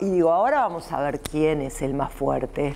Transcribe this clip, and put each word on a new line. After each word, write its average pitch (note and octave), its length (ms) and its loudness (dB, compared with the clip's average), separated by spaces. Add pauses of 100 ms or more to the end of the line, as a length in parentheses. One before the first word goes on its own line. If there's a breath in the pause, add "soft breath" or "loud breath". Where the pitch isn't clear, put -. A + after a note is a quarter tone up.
Y G3+ 100 -2
digo, F3 220 6
"Ahora B3 280 4
vamos F3 320 -4
a C3 80 -2
ver C#3+ 200 -2
quién D#3 400 0
es C3+ 220 -6
el C#3 120 -2
más C#3 180 -4
fuerte". C#3 640 -2